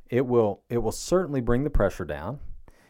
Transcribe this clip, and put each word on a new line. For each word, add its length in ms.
it 160
will, 440
it 100
will 120
certainly 500
bring 220
the 60
pressure 360
down. 340